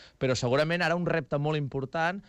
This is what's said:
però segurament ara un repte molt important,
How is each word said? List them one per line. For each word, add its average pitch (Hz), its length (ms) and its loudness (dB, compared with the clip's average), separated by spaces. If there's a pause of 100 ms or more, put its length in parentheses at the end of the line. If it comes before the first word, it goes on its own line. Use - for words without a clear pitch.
(180)
però 131 200 2
segurament 156 460 2
ara 165 140 2
un 170 100 -2
repte 156 300 -2
molt 151 220 0
important, 160 680 -2